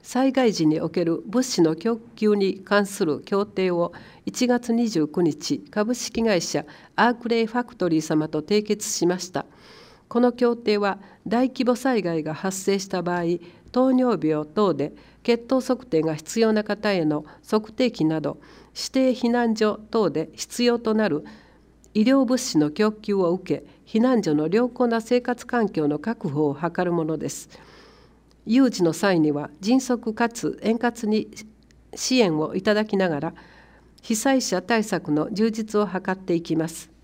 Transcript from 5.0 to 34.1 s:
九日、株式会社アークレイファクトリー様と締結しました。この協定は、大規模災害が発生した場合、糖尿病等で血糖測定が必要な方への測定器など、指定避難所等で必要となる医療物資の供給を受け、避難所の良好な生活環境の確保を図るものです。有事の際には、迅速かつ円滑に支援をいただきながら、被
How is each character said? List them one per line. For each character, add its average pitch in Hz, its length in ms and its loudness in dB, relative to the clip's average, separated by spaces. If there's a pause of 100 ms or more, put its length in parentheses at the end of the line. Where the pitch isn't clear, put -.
九 180 140 -2
日、 147 380 -2 (100)
株 214 260 -2
式 - 280 -4
会 202 180 2
社 - 240 -4 (300)
ア 226 140 4
ー 247 40 0
ク 233 160 -8
レ 233 140 2
イ - 20 2
フ 226 120 -6
ァ 240 60 -2
ク - 120 -14
ト 180 120 -2
リ 160 120 2
ー - 20 0
様 156 260 0
と 151 140 -4
締 208 240 0
結 214 240 -4
し - 160 -2
ま 180 140 2
し - 100 -10
た。 - 160 -6 (640)
こ 240 120 -2
の 240 120 4
協 240 240 2
定 220 220 0
は、 196 220 -2 (260)
大 240 240 2
規 254 160 -4
模 247 100 2
災 247 280 0
害 165 200 -2
が 156 100 -6
発 190 260 -4
生 196 200 0
し 196 80 -8
た 185 140 -4
場 175 180 -2
合、 175 40 -2 (480)
糖 262 200 4
尿 233 380 2
病 151 160 0
等 190 280 0
で 143 200 -4 (300)
血 233 240 0
糖 262 120 2
測 247 280 -4
定 160 140 2
が 156 140 -2
必 - 240 -6
要 220 140 4
な 214 100 0
方 208 300 -2
へ 175 100 0
の 151 220 0 (200)
測 214 280 -2
定 254 180 0
器 165 140 -2
な 160 160 0
ど、 143 180 -6 (360)
指 - 160 -10
定 262 240 2
避 240 160 0
難 233 240 2
所 214 240 0 (100)
等 214 200 2
で 151 240 -4
必 - 300 -6
要 240 160 2
と 226 140 -2
な 214 160 2
る 151 160 -2 (680)
医 214 100 4
療 262 220 6
物 247 120 0
資 - 200 -2
の 151 140 4
供 214 200 0
給 208 240 -4
を 175 160 2
受 180 300 -2
け、 - 40 -20 (200)
避 - 140 0
難 240 240 4
所 151 120 0
の 151 120 0
良 233 220 2
好 247 180 0
な 226 140 0
生 247 200 0
活 240 260 -6
環 233 220 0
境 151 180 0
の 147 100 0
確 214 320 -6
保 147 180 0
を 139 80 0
図 170 300 -2
る 175 60 -2
も 170 120 0
の 156 140 -4
で 151 120 -6
す。 - 200 -12 (960)
有 254 240 4
事 185 140 0
の 160 100 4
際 180 260 2
に 151 120 4
は、 143 180 -4 (100)
迅 240 220 2
速 226 320 -4
か 233 160 0
つ - 320 -6
円 220 180 0
滑 240 140 0 (100)
に 214 260 0 (680)
支 - 240 0
援 170 180 4
を 151 160 -2
い 185 80 -4
た 208 140 2
だ 214 100 0
き 214 100 -4
な 190 140 2
が 147 100 -2
ら、 160 140 -6 (720)
被 226 120 -2